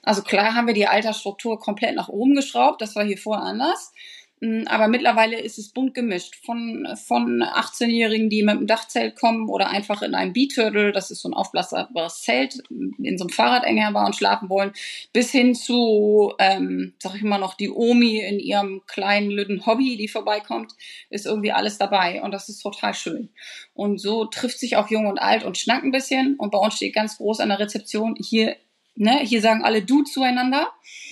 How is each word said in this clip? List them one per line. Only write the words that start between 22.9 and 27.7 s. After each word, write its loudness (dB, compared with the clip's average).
schön. -8
Und -2
so -2
trifft -6
sich -2
auch 2
Jung 0
und -4
Alt 2
und -6
schnackt 0
ein 0
bisschen. 0
Und -4
bei 0
uns 2
steht -4
ganz -2
groß -2
an 0
der 0
Rezeption, -4